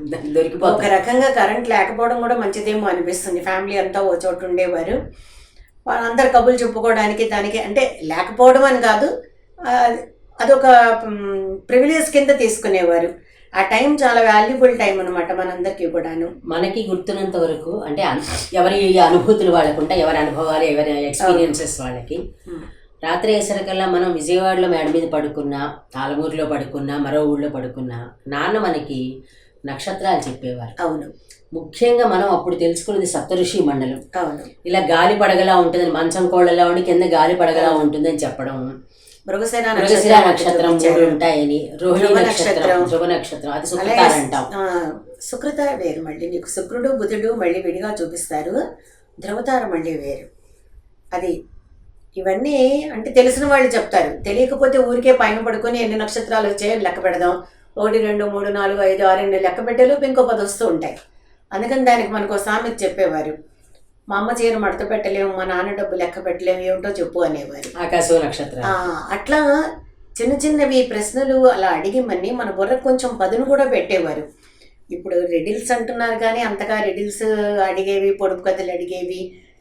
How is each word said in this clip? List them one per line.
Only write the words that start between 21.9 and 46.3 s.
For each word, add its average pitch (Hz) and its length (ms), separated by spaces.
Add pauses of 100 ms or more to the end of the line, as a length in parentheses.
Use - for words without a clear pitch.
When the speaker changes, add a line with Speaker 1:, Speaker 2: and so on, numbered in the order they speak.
Speaker 2:
Hmm. - 420 (440)
Speaker 1:
రాత్రి 180 280
అయ్యేసరికల్లా 190 540
మనం 180 280
విజయవాడలో 180 540
మేడ 160 200
మీద 165 220
పడుకున్నా, 147 680 (220)
ఆలమూరులో 147 480
పడుకున్నా, 143 520
మరో 143 280
ఊళ్ళో 143 240
పడుకున్నా, 127 600 (180)
నాన్న 165 320
మనకి 143 640 (420)
నక్షత్రాలు 165 640
చెప్పేవారు. 123 540
Speaker 2:
అవును. 156 280 (420)
Speaker 1:
ముఖ్యంగా 240 540
మనం 196 220
అప్పుడు 180 260
తెలుసుకున్నది 175 500
సప్తఋషి 180 540
మండలం. 131 440 (140)
Speaker 2:
అవును. 156 220 (260)
Speaker 1:
ఇలా 180 140
గాలి 175 400
పడగలా 185 380
ఉంటుందని, 170 340
మంచం 165 360
కోళ్ళలా 175 400
ఉండి 180 140
కింద 180 220
గాలి 165 320
పడగలా 165 320
Speaker 2:
అవును. 156 160
Speaker 1:
ఉంటుందని 151 320
చెప్పడం, 135 680 (440)
Speaker 2:
మృగశిర 226 460
Speaker 1:
మృగశిర 202 220
Speaker 2:
నక్షత్రం 208 360
Speaker 1:
నక్షత్రం 170 460
Speaker 2:
ఇచ్చారు. 165 220
Speaker 1:
మూడు 165 120
ఉంటాయని, 151 600 (100)
రోహిణి 185 260
Speaker 2:
ధృవ 196 120
Speaker 1:
నక్షత్రం, - 360
Speaker 2:
నక్షత్రం. 180 320
Speaker 1:
ధృవ 165 180
నక్షత్రం, 160 460
అది 156 280
Speaker 2:
అలాగే 196 100
Speaker 1:
శుక్రతార - 220
అంటాం. 139 340 (100)
Speaker 2:
ఆ, 175 360 (300)
శుక్రతార 285 540
వేరు 165 260
మళ్ళీ. 160 280
నీకు 175 200